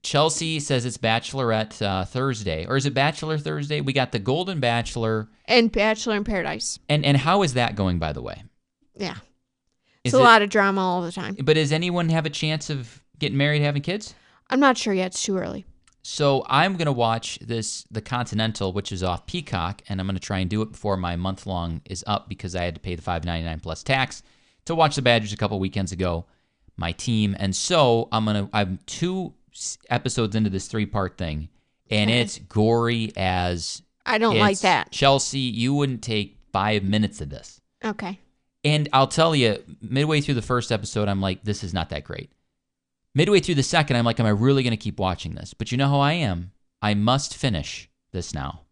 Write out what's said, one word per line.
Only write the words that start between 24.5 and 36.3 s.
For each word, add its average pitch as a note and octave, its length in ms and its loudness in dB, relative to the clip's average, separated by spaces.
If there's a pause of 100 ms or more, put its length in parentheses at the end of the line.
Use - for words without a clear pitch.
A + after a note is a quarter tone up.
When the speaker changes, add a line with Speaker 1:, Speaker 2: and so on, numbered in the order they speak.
Speaker 1:
to E3+ 100 -4
watch D#3+ 220 4
the C3+ 60 -2
Badgers A2+ 300 4
a G#2 40 -8
couple G2+ 240 -2
weekends F#2+ 320 -2
ago, F2 340 -2 (500)
my E2+ 140 -4
team. G#2 480 0
And F#2+ 160 -2
so B2+ 560 4
I'm A2 140 0
gonna, G#2 280 0
I'm G2 340 -2
two F#3 480 -4 (200)
s-, - 240 -10 (120)
episodes A#2+ 440 -2
into A2 160 2
this F#2+ 160 -6
three-part G2+ 520 -4
thing, D2+ 300 -6 (400)
and G#2+ 220 2
Speaker 2:
Okay. A#2+ 100 4
Speaker 1:
it's A2 200 -4
gory A#2 760 2
as F2+ 680 -2 (220)
Speaker 2:
I - 140 0
don't A3+ 200 4
like G3+ 160 6
Speaker 1:
it's - 80 -6
Speaker 2:
that. E3 280 2
Speaker 1:
Chelsea, C#3 480 4
you B2 340 0
wouldn't C3+ 300 0
take G#2+ 340 -4 (160)